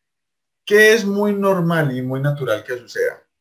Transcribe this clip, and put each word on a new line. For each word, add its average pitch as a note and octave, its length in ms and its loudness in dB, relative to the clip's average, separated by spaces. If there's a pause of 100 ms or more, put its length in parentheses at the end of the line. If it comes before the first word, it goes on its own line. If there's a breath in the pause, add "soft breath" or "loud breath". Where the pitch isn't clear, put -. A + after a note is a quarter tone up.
(640)
¿Qué G#3+ 280 6
es A3 100 0
muy G3+ 300 -2
normal E3+ 640 0
y B2+ 40 -6
muy C3 200 -6
natural C3 420 -4
que B2 140 -10
suceda? - 440 -6 (200)